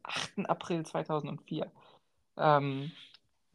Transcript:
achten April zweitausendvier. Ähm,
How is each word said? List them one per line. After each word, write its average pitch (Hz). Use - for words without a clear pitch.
achten -
April 165
zweitausendvier. 151
Ähm, 143